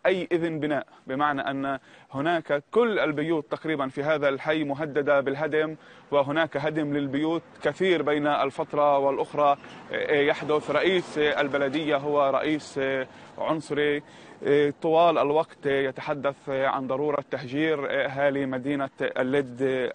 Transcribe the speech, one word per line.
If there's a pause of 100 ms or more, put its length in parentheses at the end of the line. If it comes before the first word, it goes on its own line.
أي
إذن
بناء، (200)
بمعنى
أن (320)
هناك
كل
البيوت
تقريبًا
في
هذا
الحي
مهددة
بالهدم، (340)
وهناك
هدم
للبيوت (200)
كثير
بين
الفترة
والأخرى، (360)
آه،
يحدث.
رئيس
البلدية
هو
رئيس،
آه، (320)
عنصري، (420)
آه، (100)
طوال
الوقت
يتحدث
عن
ضرورة
تهجير
أهالي
مدينة (100)
اللد، (320)